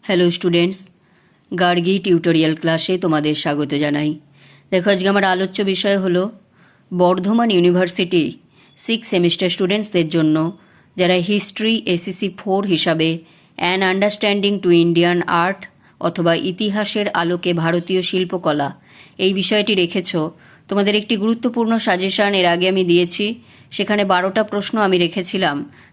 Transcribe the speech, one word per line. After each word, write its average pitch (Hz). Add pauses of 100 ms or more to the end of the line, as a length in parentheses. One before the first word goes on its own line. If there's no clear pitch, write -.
হ্যালো 180
স্টুডেন্টস, 175 (800)
গার্গী 175
টিউটোরিয়াল 165
ক্লাসে 165
তোমাদের 151
স্বাগত 147
জানাই। 147 (560)
দেখো, 190
আজকে 190
আমার 196
আলোচ্য 185
বিষয় 196
হলো 185 (640)
বর্ধমান 185
ইউনিভার্সিটি 180 (520)
সিক্স 226
সেমিস্টার 175
স্টুডেন্টসদের 185
জন্য, 156 (600)
যারা 180
হিস্ট্রি 208
এসিসি 180 (100)
ফোর 196
হিসাবে 160 (380)
অ্যান 185
আন্ডারস্ট্যান্ডিং 202
টু 180
ইন্ডিয়ান 170
আর্ট 180 (340)
অথবা 170
ইতিহাসের 202
আলোকে 175
ভারতীয় 170
শিল্পকলা 175 (440)
এই 196
বিষয়টি 208
রেখেছ, 180 (520)
তোমাদের 202
একটি 214
গুরুত্বপূর্ণ 233
সাজেশন 196
এর 180
আগে 175
আমি 190
দিয়েছি। 180 (360)
সেখানে 208
বারোটা 190
প্রশ্ন 208
আমি 190
রেখেছিলাম, 175 (220)